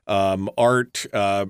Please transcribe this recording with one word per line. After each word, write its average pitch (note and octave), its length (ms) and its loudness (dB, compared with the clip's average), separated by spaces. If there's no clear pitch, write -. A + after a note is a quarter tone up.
Um, G2 520 0
Art, B2 540 0
uh, G2+ 380 0